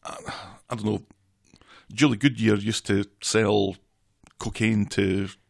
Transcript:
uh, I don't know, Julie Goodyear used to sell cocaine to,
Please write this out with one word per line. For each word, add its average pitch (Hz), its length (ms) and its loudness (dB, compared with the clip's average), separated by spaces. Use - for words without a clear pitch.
uh, - 120 -12
I 123 60 -4
don't 107 120 -6
know, 107 160 0
Julie 123 240 4
Goodyear 110 400 4
used 107 300 -4
to 101 180 0
sell 101 540 2
cocaine 110 480 0
to, 98 420 -2